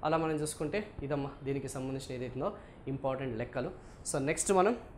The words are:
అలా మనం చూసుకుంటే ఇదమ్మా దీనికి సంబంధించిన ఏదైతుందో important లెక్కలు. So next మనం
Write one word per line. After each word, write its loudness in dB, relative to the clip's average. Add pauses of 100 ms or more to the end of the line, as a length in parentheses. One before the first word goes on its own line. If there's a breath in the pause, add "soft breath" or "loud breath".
అలా 4
మనం 2
చూసుకుంటే 0 (260)
ఇదమ్మా 0 (160)
దీనికి 0
సంబంధించిన -4
ఏదైతుందో -2 (440 loud breath)
important 0
లెక్కలు. -2 (380 loud breath)
So 0 (120)
next 2
మనం 8 (240)